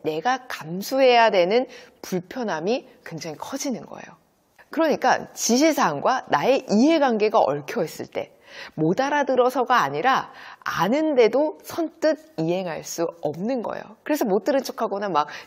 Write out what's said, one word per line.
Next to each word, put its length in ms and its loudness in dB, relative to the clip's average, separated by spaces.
내가 460 -2
감수해야 840 2
되는 360 4
불편함이 840 -4
굉장히 320 -12
커지는 480 -8
거예요." 180 -16
그러니까 640 0
지시사항과 960 0
나의 420 0
이해관계가 680 4
얽혀있을 720 -2
때 240 -8
못 260 0
알아들어서가 840 2
아니라 500 0
아는데도 1000 2
선뜻 520 -2
이행할 440 -4
수 240 -4
없는 400 -4
거예요. 200 -8
그래서 200 -2
못 200 0
들은 180 2
척하거나 480 -6
막 180 2